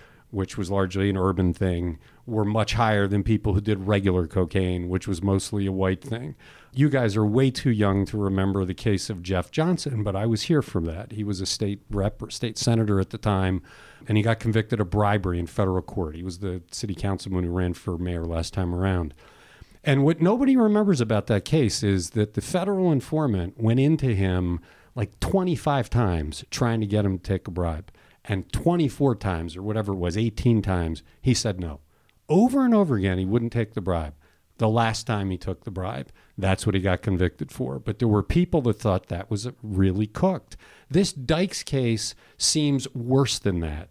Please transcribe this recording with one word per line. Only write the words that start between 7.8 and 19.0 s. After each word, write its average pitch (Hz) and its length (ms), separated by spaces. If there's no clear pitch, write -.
to 110 120
remember 98 460
the 92 100
case 101 360
of 92 120
Jeff 90 280
Johnson, 156 540
but 98 100
I 101 120
was 113 160
here 151 200
for - 200
that. 82 300
He 107 120
was 101 160
a 95 60
state 101 340
rep 101 320
or 110 80
state - 280
senator 110 420
at 95 100
the 110 80
time, 95 440
and 107 100
he 110 60
got 110 160
convicted 110 400
of 95 120
bribery 101 480
in 87 80
federal 92 360
court. 80 320
He 85 80
was 90 160
the 92 320
city 98 240
councilman 92 500
who 85 60
ran 90 240
for 85 240
mayor 87 260
last 82 300
time 90 180
around. 90 420